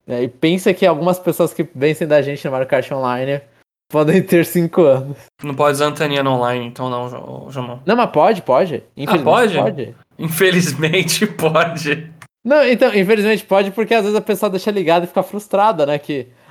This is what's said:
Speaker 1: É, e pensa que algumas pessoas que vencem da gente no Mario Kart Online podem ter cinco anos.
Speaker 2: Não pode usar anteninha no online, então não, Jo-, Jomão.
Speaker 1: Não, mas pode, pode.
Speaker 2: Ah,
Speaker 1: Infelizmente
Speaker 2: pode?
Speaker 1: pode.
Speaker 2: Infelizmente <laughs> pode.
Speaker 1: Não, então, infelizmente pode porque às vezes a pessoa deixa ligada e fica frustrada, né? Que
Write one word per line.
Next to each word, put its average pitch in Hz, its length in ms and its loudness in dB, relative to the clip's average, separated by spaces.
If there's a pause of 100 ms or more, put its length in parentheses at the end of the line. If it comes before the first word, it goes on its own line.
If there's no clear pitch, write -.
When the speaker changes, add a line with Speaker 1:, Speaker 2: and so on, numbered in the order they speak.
Speaker 1:
É, 123 160 -4
e 127 60 -2
pensa 185 460 0
que 196 120 -2
algumas 175 320 2
pessoas - 360 0
que 160 200 -4
vencem 151 320 -2
da 147 140 4
gente 143 240 -6
no 147 80 -4
Mario 131 160 -2
Kart 131 240 -2
Online 131 480 -2 (500)
podem 156 320 2
ter 170 220 2
cinco 170 380 0
anos. 135 340 2 (260)
Speaker 2:
Não 147 120 -8
pode 147 220 2
usar 147 100 2
anteninha 143 360 -2
no 135 100 2
online, 123 340 -2
então 127 240 -8
não, 123 180 -6
Jo-, 131 420 -14
Jomão. 127 360 -10
Speaker 1:
Não, 214 100 2
mas 233 140 0
pode, 165 320 2
pode. 170 340 0
Speaker 2:
Ah, - 200 -12
Speaker 1:
Infelizmente 143 280 -2
Speaker 2:
pode? 190 320 2
Speaker 1:
pode. 185 380 -4 (240)
Speaker 2:
Infelizmente 170 1080 0
<laughs> - 40 -8
pode. 160 800 -2 (320)
Speaker 1:
Não, 285 180 4
então, 247 320 4
infelizmente 208 480 2
pode 196 280 2
porque 220 240 -2
às 226 80 2
vezes 208 140 0
a 214 40 2
pessoa 208 300 -2
deixa 190 200 -4
ligada 175 360 0
e - 20 -10
fica 185 140 -2
frustrada, 202 640 0
né? 147 120 -2
Que 139 300 -8 (220)